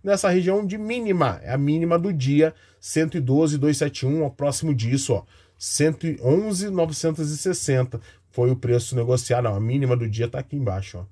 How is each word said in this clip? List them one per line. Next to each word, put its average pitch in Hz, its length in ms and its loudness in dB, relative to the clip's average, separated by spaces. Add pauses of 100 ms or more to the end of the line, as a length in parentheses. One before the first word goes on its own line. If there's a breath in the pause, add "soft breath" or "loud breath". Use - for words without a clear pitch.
nessa 196 260 2
região 185 340 2
de 196 140 -4
mínima. 208 640 0
É 98 100 -8
a 135 60 0
mínima 165 400 2
do 185 160 0
dia, 147 400 2 (260 soft breath)
cento 160 380 -2
e - 20 0
doze 147 380 2
dois 143 200 2
sete 143 280 -4
um, 151 180 0
ó, 131 60 -2
próximo 143 420 -2
disso, 127 420 0
ó. 101 100 -2 (340 soft breath)
Cento 156 480 0
e 160 160 -4
onze 196 480 2
novecentos 160 640 -2
e 151 60 -6
sessenta 131 600 -2 (300 loud breath)
foi 123 220 2
o 127 40 2
preço 120 400 0
negociado. 123 500 0
Não, 104 100 0
a 101 40 -2
mínima 127 380 0
do 117 100 -2
dia 113 200 -2
tá 127 100 -8
aqui 131 180 -8
embaixo, 98 440 -4
ó. 92 120 -12